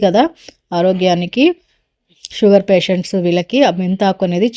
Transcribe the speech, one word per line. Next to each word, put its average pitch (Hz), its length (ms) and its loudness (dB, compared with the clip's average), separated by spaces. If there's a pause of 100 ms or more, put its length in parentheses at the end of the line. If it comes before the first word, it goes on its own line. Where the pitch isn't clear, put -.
కదా 202 200 2 (540)
ఆరోగ్యానికి. 180 680 0 (920)
షుగర్ 196 320 4
పేషెంట్స్ 185 440 -2 (120)
వీళ్ళకి 175 320 -2 (100)
ఆ - 20 0 (120)
మెంతాకు 190 460 -2
అనేది 180 280 0